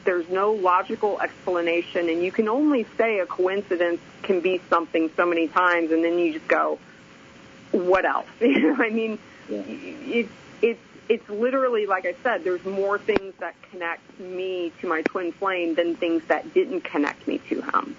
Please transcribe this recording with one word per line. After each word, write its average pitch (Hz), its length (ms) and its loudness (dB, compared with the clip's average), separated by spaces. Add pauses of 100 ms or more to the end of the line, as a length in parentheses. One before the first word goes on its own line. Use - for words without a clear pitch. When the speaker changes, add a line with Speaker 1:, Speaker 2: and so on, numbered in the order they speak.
Speaker 1:
There's 175 240 0
no 196 240 2
logical 196 680 0
explanation, 170 880 -2
and 170 160 0
you 185 80 -4
can 214 160 0
only 269 360 2 (140)
say 220 220 2
a 175 60 -2
coincidence 180 720 0 (220)
can 185 180 0
be 180 280 0
something 165 480 0
so 180 80 2
many 170 240 2
times, 170 440 2
and 165 120 2
then 170 140 2
you 165 160 0
just 160 140 -12
go, 156 300 2 (920)
"What 180 340 2
else?" - 280 0
<laughs> - 80 -14
You 269 340 4
know, 247 100 0
I 220 60 0
mean, 220 280 -2 (300)
Speaker 2:
Yeah. - 180 -8
Speaker 1:
it, - 600 -6 (320)
it's, 226 200 2 (280)
it's 226 200 0
literally, 240 580 0
like 185 200 0
I 180 160 -2
said, 214 220 0
there's 180 200 -2
more 196 340 -2
things 202 420 -4
that 175 140 -10 (160)
connect 170 480 -8
me 185 600 -6
to 185 80 -6
my 160 140 -2
twin 180 300 -2
flame 175 420 -2
than 170 220 0
things 165 320 -2
that 156 260 -2
didn't 180 280 2
connect - 460 -2
me - 100 -2 (120)
to - 100 -2
him. - 380 -4